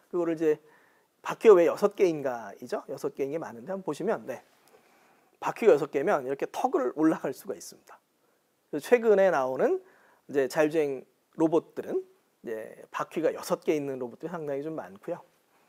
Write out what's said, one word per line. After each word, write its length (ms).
그거를 240
이제 260
바퀴가 320
왜 120
여섯 300
개인가이죠? 920
여섯 260
개인 180
게 60
많은데 340
한번 100
보시면, 440
네, 160
바퀴가 320
여섯 180
개면 360
이렇게 260
턱을 420
올라갈 400
수가 200
있습니다. 440
그래서 180
최근에 420
나오는 520
이제 180
자율주행 580
로봇들은 720
이제 480
바퀴가 420
여섯 300
개 100
있는 240
로봇들이 320
상당히 320
좀 140
많고요. 440